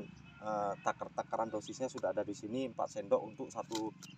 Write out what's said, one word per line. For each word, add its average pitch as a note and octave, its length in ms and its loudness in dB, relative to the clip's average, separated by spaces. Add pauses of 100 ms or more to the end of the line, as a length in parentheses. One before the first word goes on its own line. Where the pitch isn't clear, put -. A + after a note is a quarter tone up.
(400)
eh, G#2 340 4 (140)
taker-takeran A2 640 0
dosisnya A2 400 -2
sudah F#2+ 240 2
ada G#2 80 4
di G2+ 80 -4
sini, A#2 400 -2
empat - 240 -2
sendok G#2+ 320 4
untuk C3+ 240 -6
satu A2 400 -2 (260)